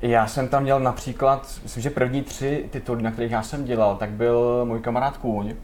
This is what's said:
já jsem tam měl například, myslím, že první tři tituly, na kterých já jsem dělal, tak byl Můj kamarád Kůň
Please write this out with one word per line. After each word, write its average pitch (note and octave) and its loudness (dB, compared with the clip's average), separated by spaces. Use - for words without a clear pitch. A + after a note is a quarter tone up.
já A#2 4
jsem C3 -2
tam C#3 2
měl C3+ 4
například, C3 0
myslím, - -8
že C#3 -2
první C3 0
tři C#3+ -4
tituly, A#2+ -4
na A2+ 0
kterých A#2 -4
já A2 0
jsem C#3+ -6
dělal, A2 2
tak G#2 -4
byl A#2+ 2
Můj A2+ -2
kamarád B2 0
Kůň G#2+ -2